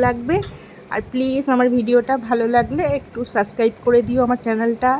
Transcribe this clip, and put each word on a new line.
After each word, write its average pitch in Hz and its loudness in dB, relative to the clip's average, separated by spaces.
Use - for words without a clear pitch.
লাগবে। 240 -2
আর 214 -4
প্লিজ 262 -2
আমার 247 4
ভিডিওটা 240 2
ভালো 233 0
লাগলে 240 0
একটু - -14
সাবস্ক্রাইব 226 0
করে 240 4
দিও 247 0
আমার 240 0
চ্যানেলটা, 233 0